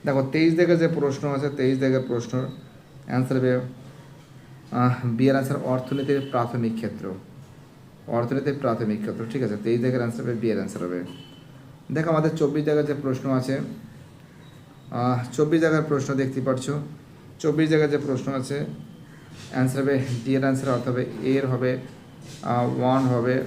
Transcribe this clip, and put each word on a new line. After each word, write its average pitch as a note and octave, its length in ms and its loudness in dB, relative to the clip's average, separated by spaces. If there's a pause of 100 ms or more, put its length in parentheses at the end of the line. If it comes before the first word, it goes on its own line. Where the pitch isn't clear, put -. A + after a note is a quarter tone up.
দেখো, C3+ 160 2 (100)
তেইশ E3 260 4
দাগের E3+ 200 6
যে E3 100 4
প্রশ্ন C#3+ 460 0
আছে, C#3 160 0
তেইশ C3 300 2
দাগের C3 280 2
প্রশ্ন B2 400 -2 (580)
অ্যান্সার C3 320 0
হবে, B2+ 160 4 (1160)
আহ, B2 220 4 (120)
বি A#2+ 200 2
এর C3+ 60 6
অ্যান্সার C3+ 320 0
অর্থনীতির C3+ 580 0 (100)
প্রাথমিক A#2+ 440 -2
ক্ষেত্র, F#2+ 380 -6 (920)
অর্থনীতির C3 540 -2
প্রাথমিক A2 400 0
ক্ষেত্র। A2+ 280 -6
ঠিক C3+ 140 -2
আছে, G#2 200 -2
তেইশ A#2 180 2
দাগের B2+ 160 0
অ্যান্সার A#2 240 -4
হবে B2 120 -4
বি A2+ 140 -2
এর G#2 80 2
অ্যান্সার F#2+ 280 -6
হবে। F2 200 -4 (880)
দেখো D#3+ 180 0
আমাদের D#3 260 4
চব্বিশ D3 300 2
দাগের D3+ 200 2
যে D3 80 -2
প্রশ্ন C3+ 380 -2
আছে, C3 280 0 (1300)
আহ, B2 420 0
চব্বিশ D#3 280 4
দাগের D#3 260 4
প্রশ্ন C#3 260 0
দেখতে C3 280 0
পাচ্ছ, C3 280 -2 (680)
চব্বিশ D#3 300 2
দাগের D3+ 200 4
যে D3 80 2
প্রশ্ন C3+ 360 -2
আছে, C#3+ 320 -4 (840)
অ্যান্সার C3 300 0
হবে C3+ 180 2 (260)
ডি C3 100 2
এর C3+ 60 2
অ্যান্সার, C3+ 280 0
অর্থাৎ A#2+ 180 0
হবে B2 180 0 (180)
এর C3+ 220 2
হবে, B2+ 320 0 (640)
আহ, B2 380 0
ওয়ান C3 240 4
হবে B2+ 440 2